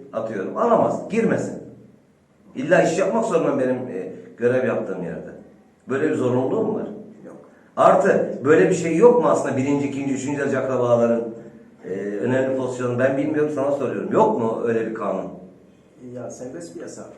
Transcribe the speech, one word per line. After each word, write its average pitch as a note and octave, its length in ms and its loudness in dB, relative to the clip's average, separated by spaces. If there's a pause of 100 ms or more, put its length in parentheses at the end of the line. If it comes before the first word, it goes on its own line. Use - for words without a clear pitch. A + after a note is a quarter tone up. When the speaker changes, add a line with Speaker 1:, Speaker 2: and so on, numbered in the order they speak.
(120)
Speaker 1:
atıyorum G#2+ 440 -6
alamaz, - 540 2
girmesin. - 520 -2 (960)
İlla E3+ 260 4
iş E3+ 160 0
yapmak G3 260 0
zorunda C#3 340 0
benim, B2+ 180 0
e, F#2+ 360 -8 (240)
görev A#2+ 300 2
yaptığım G2 380 -2
yerde. F2 260 -10 (580)
Böyle C#3 220 0
bir D3+ 40 0
zorunluluğum B2+ 600 0
var. - 120 -6 (400)
Speaker 2:
Yok. - 100 -18 (400)
Speaker 1:
Artı F#3 680 4
böyle E3 240 6
bir F3 60 2
şey E3 220 0
yok E3 260 8
mu D3+ 60 2
aslında C#3+ 280 0
birinci, C#3+ 320 0
ikinci, C#3 260 -4
üçüncü C3+ 260 -4
derece C3 180 0
akrabaların, A#2+ 640 2 (640)
e, F2+ 40 -12 (100)
önemli B2 580 -2
pozisyonu B2 420 -4
ben C3+ 180 2
bilmiyorum D3+ 380 0
sana C#3 180 -2
soruyorum. G#2 400 -2
Yok A2 260 4
mu A2+ 280 -2
öyle A2+ 240 0
bir A2 40 -6
kanun? F#2+ 320 -4 (880)
Speaker 2:
Ya A#2+ 160 -12
serbest - 440 -14
piyasa - 280 -14 (160)